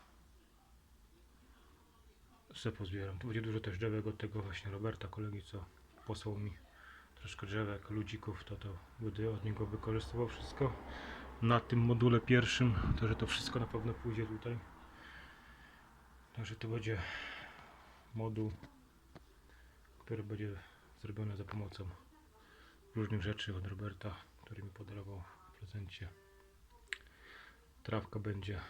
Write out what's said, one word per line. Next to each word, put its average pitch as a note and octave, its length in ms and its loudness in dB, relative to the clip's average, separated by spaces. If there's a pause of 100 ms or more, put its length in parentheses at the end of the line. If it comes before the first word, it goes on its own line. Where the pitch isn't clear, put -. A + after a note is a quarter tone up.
(2500)
se A2 180 0
pozbieram. G2 460 -4
Tu B2 80 -6
będzie A2+ 160 0
dużo A2 180 0
też F#2 180 -4
drzewek G#2+ 280 2
od G#2 120 -2
tego G#2 240 -2
właśnie G2 280 -6
Roberta, G2+ 380 -4
kolegi, G#2 340 -4
co F#2 220 -8 (420)
posłał G#2+ 320 -2
mi G#2 140 -4 (640)
troszkę - 320 -8
drzewek, G2+ 440 -2
ludzików, G#2 540 -4
to, G#2 120 -6
to G#2 120 -6 (320)
będę G#2+ 300 0
od G#2 140 -2
niego G#2+ 220 0
wykorzystywał A2 600 0
wszystko - 440 0 (680)
na A#2 180 8
tym - 180 4
module A#2 420 10
pierwszym. B2 540 8 (260)
Także A2 140 6
to A2 120 2
wszystko - 340 2
na A2+ 60 2
pewno A2+ 280 0
pójdzie A2+ 320 0
tutaj. A2 320 -2 (1800)
Także A2 200 -4
to A2+ 120 -4
będzie A2 300 0 (1160)
moduł, A2 380 0 (1500)
który A2 240 -4
będzie G#2 340 -4 (460)
zrobiony G#2 340 -2
za G2 80 -4
pomocą G2+ 440 -4 (1080)
różnych G#2+ 260 2
rzeczy G#2 340 0
od F#2 100 -2
Roberta, G2 480 -6 (300)
który G2+ 180 -10
mi G2 80 -8
podarował G2 520 -10 (260)
w - 100 -20
prezencie. F#2+ 500 -8 (1700)
Trawka A2 360 0
będzie G2+ 520 -2